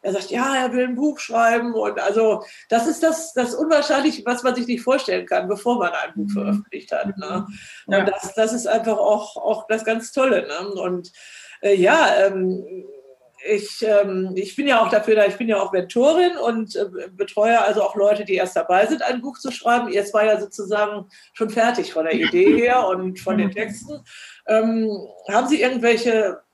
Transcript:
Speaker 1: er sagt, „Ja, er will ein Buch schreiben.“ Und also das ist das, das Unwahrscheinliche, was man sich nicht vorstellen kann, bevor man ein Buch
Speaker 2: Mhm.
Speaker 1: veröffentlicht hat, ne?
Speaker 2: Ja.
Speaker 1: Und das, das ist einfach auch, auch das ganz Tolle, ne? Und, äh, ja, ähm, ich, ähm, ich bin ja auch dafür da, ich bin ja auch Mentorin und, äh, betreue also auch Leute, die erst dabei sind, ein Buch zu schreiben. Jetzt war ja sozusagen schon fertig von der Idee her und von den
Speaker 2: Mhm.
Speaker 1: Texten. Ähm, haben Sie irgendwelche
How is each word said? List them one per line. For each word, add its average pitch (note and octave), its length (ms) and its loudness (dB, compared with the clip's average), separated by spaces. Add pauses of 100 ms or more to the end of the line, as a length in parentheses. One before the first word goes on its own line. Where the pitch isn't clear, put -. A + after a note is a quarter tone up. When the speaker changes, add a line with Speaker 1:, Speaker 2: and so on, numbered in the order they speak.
Speaker 1:
er G3+ 100 -4
sagt, F#3+ 180 -6
„Ja, C4 240 -2
er B3+ 180 -2
will B3 120 0
ein B3 100 -4
Buch D4 240 -2
schreiben.“ A#3 560 0
Und G#3 240 -2
also G#3+ 460 2 (240)
das A3+ 180 2
ist D#4+ 160 -2
das, D#4+ 300 0
das A#3+ 220 -2
Unwahrscheinliche, D4 720 0
was A#3+ 200 -4
man B3 100 2
sich A#3+ 140 -6
nicht A#3+ 140 -2
vorstellen G3 440 0
kann, F3+ 220 -2
bevor A#3 300 -2
man F3 120 0
ein D3 240 -6
Buch - 120 -6
Speaker 2:
Mhm. - 20 -6
Speaker 1:
veröffentlicht - 640 -4
hat, G3 260 -4
ne? E3+ 280 -6 (420)
Speaker 2:
Ja. G3+ 120 2
Speaker 1:
Und G3 80 0
das, F#3+ 260 -6
das A3 180 0
ist A#3+ 160 -4
einfach A3 300 0
auch, G#3 380 0
auch G#3+ 300 -4
das A3 180 -2
ganz A#3 280 -4
Tolle, C4 340 0
ne? F#3 340 -8
Und, F3+ 320 -6 (500)
äh, G3+ 120 4
ja, G#3+ 340 6 (180)
ähm, F#3 580 -4 (600)
ich, G#3 360 -4
ähm, G3 520 2
ich F#3+ 220 -6
bin C#4+ 100 -2
ja A#3+ 160 4
auch A3 80 2
dafür G#3+ 240 2
da, G#3+ 120 6
ich G3 100 -2
bin A#3 120 -4
ja G3+ 120 0
auch F#3+ 120 -4
Mentorin D4+ 640 2
und, A3+ 380 -4
äh, G3+ 120 -2 (260)
betreue G#3 480 2
also G3+ 220 2
auch - 120 -2
Leute, G#3 300 2
die G3 100 -2
erst F3+ 220 -2
dabei F#3+ 300 4
sind, C#4 160 -2
ein B3 180 -2
Buch C4+ 180 -12
zu C4 140 -8
schreiben. A#3+ 400 0
Jetzt G3+ 200 -2
war G#3+ 120 4
ja G#3+ 160 2
sozusagen G#3 680 -4 (280)
schon A3 140 -2
fertig A3+ 440 0
von D#3+ 120 -2
der D#3+ 100 0
Idee F3 420 4
her A#3+ 320 4
und F#3 320 -4
von G#3+ 180 -2
den G3+ 100 0
Speaker 2:
Mhm. F#3+ 40 -4
Speaker 1:
Texten. A3 520 -10 (440)
Ähm, A3 420 2 (400)
haben A#3+ 160 2
Sie C#4 160 0
irgendwelche A#3 800 2 (140)